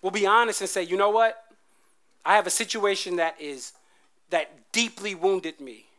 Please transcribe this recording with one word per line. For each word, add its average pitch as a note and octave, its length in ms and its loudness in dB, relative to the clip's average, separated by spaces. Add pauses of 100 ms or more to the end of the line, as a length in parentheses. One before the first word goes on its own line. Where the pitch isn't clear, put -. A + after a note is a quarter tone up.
will F#3+ 100 -2
be G3 160 0
honest A3 360 4
and F#3 80 -6
say, F#3+ 120 -2
"You E3+ 140 -4
know G3+ 140 4
what? A3+ 340 2 (800)
I F#3 120 4
have G3 100 4
a F3+ 40 -4
situation G3+ 680 -2
that E3 220 -2
is, C#3+ 360 -12 (560)
that - 420 -4
deeply G#3+ 420 -2
wounded E3+ 460 -2
me. A#2 380 -18